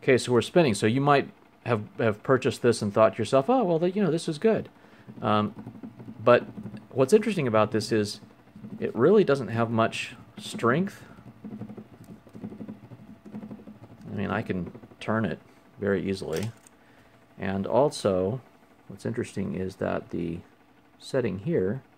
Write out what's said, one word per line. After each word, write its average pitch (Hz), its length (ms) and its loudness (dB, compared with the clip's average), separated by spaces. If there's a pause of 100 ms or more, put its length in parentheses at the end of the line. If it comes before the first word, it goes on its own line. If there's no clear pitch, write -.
Okay, 131 140 6
so 123 140 -2
we're 120 100 6
spinning. 151 320 4
So 101 120 -2
you 120 160 2
might 143 280 4 (360)
have, 117 160 0 (160)
have 110 240 0
purchased 127 400 0
this 120 200 2
and 101 120 -2
thought 110 200 6
to - 60 -12
yourself, 135 300 2
"Oh, 254 140 4
well, 170 160 2
the, 175 100 0
you 202 140 -2
know, 165 80 2
this 165 160 -2
is 156 100 -4
good." 220 320 0 (520)
Um, 107 320 2 (720)
but 120 200 8 (460)
what's 131 240 2
interesting 208 340 2
about 107 240 4
this 107 200 -2
is 107 280 0 (600)
it - 160 -4
really 175 280 6
doesn't 135 240 0
have 113 240 0
much - 440 -2 (220)
strength. - 680 -2 (3000)
I 104 40 -8
mean, 98 160 -4
I 104 100 -2
can 92 300 -6 (280)
turn 110 260 0
it 78 140 -4 (400)
very 98 280 0
easily. 92 440 -4 (880)
And 98 260 -4
also, 110 760 0 (480)
what's - 160 -14
interesting 107 500 -6
is 92 220 -6
that 92 320 -4
the 85 300 -6 (600)
setting 117 400 -4
here 123 420 -2 (160)